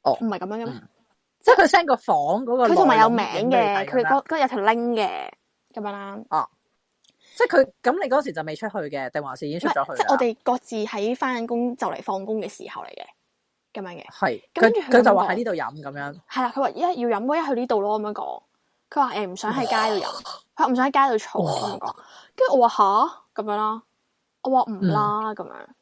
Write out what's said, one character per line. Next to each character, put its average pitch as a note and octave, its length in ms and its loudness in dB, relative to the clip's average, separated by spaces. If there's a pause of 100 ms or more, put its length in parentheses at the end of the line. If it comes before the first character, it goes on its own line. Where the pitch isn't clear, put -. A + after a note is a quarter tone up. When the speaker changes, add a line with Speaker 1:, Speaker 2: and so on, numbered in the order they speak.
Speaker 1:
哦。 C3+ 160 2
Speaker 2:
唔 A#3 60 -4
係 G3+ 140 -4
咁 F#3 80 -6
樣 G#3 60 -6
嘅 A3+ 120 -8
咩？ - 20 -6
Speaker 1:
嗯。 B2+ 200 -12 (540)
即 - 100 4
係 - 100 10
佢 D#4+ 60 8
send F4 180 4
個 C#4 100 4
房 G3 200 0 (300)
嗰 A#3+ 100 0
個 B3 120 4
Speaker 2:
佢 F4 80 6
同 F#4+ 120 8
埋 A3+ 120 6
有 A3+ 100 8
名 A3+ 160 2
嘅， A#2 80 -8
Speaker 1:
內 F3+ 60 -2
容 - 20 -2
影 B3+ 80 0
俾 - 0 -
你 B3+ 80 4
睇 G3+ 280 2
咁 - 0 -
樣？ - 40 -12
Speaker 2:
佢 B3+ 160 0
嗰， C4+ 220 2
嗰 D#4 140 -2
有 C4 60 4
條 B3+ 120 -4
link A#3 340 2
嘅， F3+ 380 -4 (420)
咁 A3 80 -12
樣 G#3 100 -8
啦。 G3+ 280 -12 (100)
Speaker 1:
啊。 D3+ 180 -2 (880)
即 A#4+ 100 2
係 - 20 -8 (100)
佢， C4+ 140 2 (100)
咁 D#4+ 220 -2
你 C4 60 -6
嗰 C4+ 140 2
時 B3 80 -10
就 D#3 120 -6
未 D#3 120 -8
出 A3 120 -8
去 G3+ 100 -6
嘅， C#3+ 320 -6
定 D3 140 -6
還 C3 120 -10
是 D3 120 -8
已 D3 40 -4
經 E3+ 80 -6
出 - 100 -4
咗 G3 160 0
去 - 60 -12
啦？ C4 40 -10
Speaker 2:
唔 - 0 -
係， - 20 -6
即 G4+ 60 0
係 - 80 0
我 C4+ 80 4
哋 A#3 240 -2
各 B3 160 0
自 - 160 -12 (100)
喺 A3 300 -4
返 B3+ 260 -4
緊 A#3 60 -6
工， A#3+ 280 -4
就 G#3+ 120 -4
嚟 - 160 -8
放 G3 220 -6
工 A3 140 -4
嘅 E3+ 80 -8
時 - 220 -16
候 - 140 -14
嚟 - 60 -16
嘅， G1+ 140 -18 (680)
咁 G#3+ 80 -10
樣 F3 220 -14
嘅。 - 80 -20
Speaker 1:
係。 B2+ 300 -2 (120)
Speaker 2:
咁 E4+ 80 0
跟 A3+ 120 6
住 G#4+ 80 0
佢 - 20 -8
咁 B3+ 60 -12
講。 - 20 2
Speaker 1:
佢， A#3+ 80 8
佢 - 40 8
就 G#3+ 120 6
話 F#3 140 2
喺 F3+ 60 0
呢 A#3 100 -4
度 A3 80 -4
飲 D3 280 -6
咁 C#3 180 -12
樣。 D3 200 -10 (100)
Speaker 2:
係 C4 140 -4
啦， A#3+ 120 -4
佢 C4+ 60 -2
話 A#3+ 80 0
一 D#3+ 120 -8
要 B3+ 280 -2
飲， C4 340 -2
一 D4 40 -4
去 C4+ 80 -2
呢 B3 120 -2
度 G#3+ 140 2
咯， G#3 180 -2
咁 G#3 100 -6
樣 G#3 40 -10
講。 - 280 -10 (500)
佢 - 100 -12
話， B3+ 140 0
誒， G3+ 120 -4
唔 F3+ 80 -12
想 G#3+ 180 -6
喺 C4 80 -2
街 A3 380 0
度 - 60 -6
飲， - 80 -6
Speaker 1:
哇。 - 60 -12 (360)
Speaker 2:
佢 - 80 0
話 - 40 2
唔 B3+ 80 2
想 C4 160 2
喺 - 0 -
街 C4+ 260 2
度 - 80 -
嘈， - 160 -4
Speaker 1:
哇。 - 100 0
Speaker 2:
咁 - 200 -2
樣 - 80 -8
講。 - 160 -8 (460)
跟 B3+ 80 4
住 B3+ 120 6
我 A#3 60 8
話： - 80 2 (600)
「下？」 A3 60 -4
咁 G#3+ 40 -6
樣 G#3 100 -2
啦。 G#3+ 280 -2 (600)
我 C4 80 -2
話： B3+ 200 4
「唔 F#3+ 160 -4
啦。」 G#3 320 2 (120)
Speaker 1:
嗯。 G#3 40 -8
Speaker 2:
咁 F#3 120 -12
樣。 - 60 -16 (280)